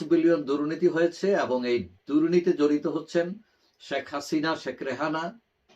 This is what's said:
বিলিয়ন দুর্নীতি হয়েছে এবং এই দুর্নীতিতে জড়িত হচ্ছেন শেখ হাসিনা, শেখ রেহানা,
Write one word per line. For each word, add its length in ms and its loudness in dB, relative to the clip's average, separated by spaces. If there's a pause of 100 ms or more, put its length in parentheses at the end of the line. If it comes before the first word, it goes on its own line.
বিলিয়ন 380 4
দুর্নীতি 520 0
হয়েছে 340 0 (160)
এবং 220 0
এই 120 2 (280)
দুর্নীতিতে 540 4
জড়িত 260 2
হচ্ছেন 400 -2 (560)
শেখ 320 -6
হাসিনা, 420 -2
শেখ 260 -8
রেহানা, 420 -4 (520)